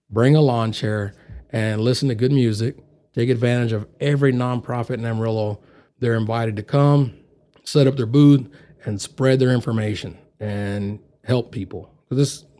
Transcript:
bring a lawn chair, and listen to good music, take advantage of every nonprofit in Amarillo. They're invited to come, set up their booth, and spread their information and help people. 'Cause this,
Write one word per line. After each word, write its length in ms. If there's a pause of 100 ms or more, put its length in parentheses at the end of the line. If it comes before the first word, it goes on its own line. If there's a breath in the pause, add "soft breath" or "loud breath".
(100)
bring 260
a 40
lawn 320
chair, 420 (360 soft breath)
and 300
listen 280
to 80
good 160
music, 440 (380)
take 160
advantage 420
of 140 (140)
every 320
nonprofit 640
in 100
Amarillo. 560 (380 soft breath)
They're 160
invited 420
to 60
come, 520 (500)
set 240
up 80
their 100
booth, 420 (360 soft breath)
and 160
spread 400
their 120
information 640 (220)
and 600 (260)
help 260
people. 400 (180)
'Cause 100
this, 260 (160)